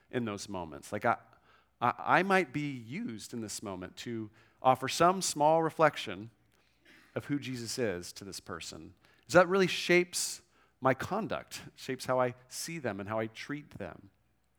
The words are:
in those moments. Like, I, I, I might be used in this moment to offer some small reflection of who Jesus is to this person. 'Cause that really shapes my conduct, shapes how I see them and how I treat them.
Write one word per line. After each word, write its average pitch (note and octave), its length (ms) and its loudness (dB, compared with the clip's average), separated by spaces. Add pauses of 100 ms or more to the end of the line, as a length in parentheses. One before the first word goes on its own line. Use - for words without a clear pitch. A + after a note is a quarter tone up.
(100)
in A#2+ 140 0
those G#2 240 -6
moments. E2+ 440 -8
Like, G#2 120 -6
I, A#2 120 4 (640)
I, A#2+ 180 4
I D3 240 4
might F#3+ 300 2
be C#3+ 340 -6
used A#2+ 460 -8
in A#2+ 80 -6
this G#2 220 -8
moment F#2 360 -8
to A2+ 300 -6 (320)
offer C3 280 4
some F3+ 340 4
small D#3 400 4
reflection A#2 680 2 (840)
of A#2 120 -4
who C#3+ 120 0
Jesus A#2+ 400 -6
is F#2 360 -2
to - 100 -16
this G2 160 -12
person. E2+ 520 -12 (340)
'Cause - 80 -8
that F3+ 140 8
really F#3+ 180 4
shapes - 760 2 (400)
my C3 120 4
conduct, D3 680 -6 (140)
shapes - 280 -8
how B2+ 160 2
I B2 140 2 (140)
see - 320 -8
them A2+ 180 -4
and G2+ 100 -8
how A2 120 -2
I A2 80 -2
treat D3 500 -10
them. G2 320 -12 (480)